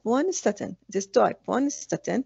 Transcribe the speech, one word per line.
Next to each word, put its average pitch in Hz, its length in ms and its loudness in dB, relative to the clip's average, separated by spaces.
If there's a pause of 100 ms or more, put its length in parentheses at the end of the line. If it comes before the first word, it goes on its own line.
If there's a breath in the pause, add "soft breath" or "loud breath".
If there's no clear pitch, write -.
one 294 320 2
statin. - 300 -2
It - 300 -8
is 196 60 -4
type - 320 4 (120)
one 262 200 2
statin - 560 -4